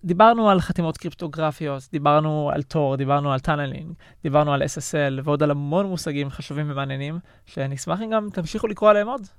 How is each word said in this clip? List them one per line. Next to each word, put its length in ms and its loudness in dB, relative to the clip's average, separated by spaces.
דיברנו 460 6
על 120 6
חתימות 360 -2
קריפטוגרפיות, 920 -6
דיברנו 600 2
על 100 -2
תור, 320 0
דיברנו 380 0
על 60 0
טאנלינג, 540 -4
דיברנו 300 4
על 100 2
S 20 2
S 280 -6
L 60 -6
ועוד 200 0
על 80 2
המון 340 -2
מושגים 440 -4
חשובים 420 -8
ומעניינים, 480 -6
שנשמח 560 -6
אם 80 -6
גם 240 -2
תמשיכו 340 -4
לקרוא 220 4
עליהם 180 4
עוד 140 -6